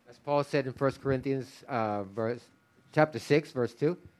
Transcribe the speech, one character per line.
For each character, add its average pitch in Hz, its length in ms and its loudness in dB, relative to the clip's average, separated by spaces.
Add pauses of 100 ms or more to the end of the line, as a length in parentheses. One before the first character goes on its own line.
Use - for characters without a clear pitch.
As - 160 -20
Paul 143 200 2
said 135 240 0
in 127 60 -8
First 135 280 -2
Corinthians, 135 640 -2
uh, 107 380 -2 (100)
verse, 113 260 -2 (520)
chapter 151 240 4
six, - 340 0
verse 120 240 -2
two, 160 220 -2 (220)